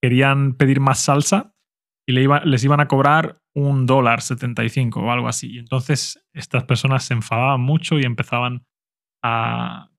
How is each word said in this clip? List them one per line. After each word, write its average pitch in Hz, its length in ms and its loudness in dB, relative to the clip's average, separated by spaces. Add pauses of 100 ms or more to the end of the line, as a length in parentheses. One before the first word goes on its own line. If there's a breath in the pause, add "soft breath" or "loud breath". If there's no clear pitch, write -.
querían 135 540 2
pedir 135 260 2
más 135 200 2
salsa 151 540 0 (520)
y 127 60 -2
le 127 100 2
iba, 143 220 4
les 131 200 0
iban 143 160 4
a 147 80 2
cobrar 147 520 2 (140)
un 139 320 0
dólar 120 360 2
setenta 120 420 -6
y 113 40 -2
cinco 120 320 -2
o 117 100 -2
algo 120 180 -2
así. 117 240 -8
Y 120 60 -14
entonces 127 720 -4
estas 127 320 -6
personas 131 400 0
se 131 100 -4
enfadaban 120 460 -2
mucho 151 380 0
y 135 60 0
empezaban 123 600 -4 (580)
a 117 760 -4